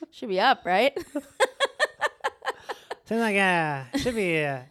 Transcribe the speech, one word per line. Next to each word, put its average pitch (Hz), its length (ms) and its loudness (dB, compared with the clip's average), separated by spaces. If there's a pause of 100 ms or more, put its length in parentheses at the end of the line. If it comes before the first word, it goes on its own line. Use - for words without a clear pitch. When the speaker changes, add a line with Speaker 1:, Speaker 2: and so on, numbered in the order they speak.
(100)
Speaker 1:
"Should - 180 -12
be 185 120 0
up, 247 260 2
right?" 196 280 2
<laughs> 359 80 -8 (2000)
Speaker 2:
Seems 226 140 -2
like, 220 160 0
uh, 165 480 2 (140)
should 254 160 -2
be, 175 300 0
uh, 139 160 -2 (100)